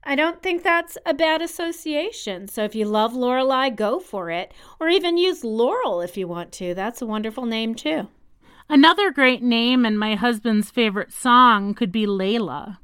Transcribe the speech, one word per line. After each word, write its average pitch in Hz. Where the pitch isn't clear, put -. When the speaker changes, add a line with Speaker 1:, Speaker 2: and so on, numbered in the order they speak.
Speaker 1:
I 277
don't 330
think 349
that's 339
a 320
bad 320
association. 330
So 220
if 214
you 214
love 214
Lorelai, 262
go 220
for 190
it. 175
Or 320
even 339
use 359
Laurel 233
if 175
you 190
want 175
to. 180
That's 202
a 247
wonderful 220
name, 226
too. 294
Speaker 2:
Another 330
great 254
name 240
and 214
my 214
husband's 214
favorite 208
song 233
could 202
be 214
Layla. 196